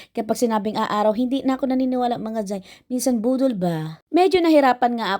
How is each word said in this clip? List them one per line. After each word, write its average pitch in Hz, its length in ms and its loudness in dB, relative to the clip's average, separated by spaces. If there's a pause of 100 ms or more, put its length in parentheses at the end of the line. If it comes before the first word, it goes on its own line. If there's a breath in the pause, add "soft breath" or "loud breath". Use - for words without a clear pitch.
(100)
Kapag 220 240 -4
sinabing 214 400 -2
aaraw, 214 400 0
hindi 254 320 -2
na 262 80 0
ako 262 160 -2
naniniwala, 254 480 -2
mga 220 240 -6
Jai. 196 240 -8 (240 loud breath)
Minsan 247 320 0
budol 254 320 0
ba? 165 560 -4
Medyo 359 320 4
nahirapan 254 560 4
nga 196 220 -2